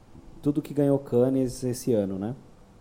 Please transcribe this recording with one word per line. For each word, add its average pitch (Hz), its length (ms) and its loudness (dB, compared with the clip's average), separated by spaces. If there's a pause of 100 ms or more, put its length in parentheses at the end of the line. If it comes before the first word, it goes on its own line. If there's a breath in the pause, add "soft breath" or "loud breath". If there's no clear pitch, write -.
(420)
tudo 147 200 0
que - 120 -10
ganhou 139 260 4
Cannes 131 640 0
esse 123 300 -2
ano, 95 240 0
né? 110 180 -6 (460)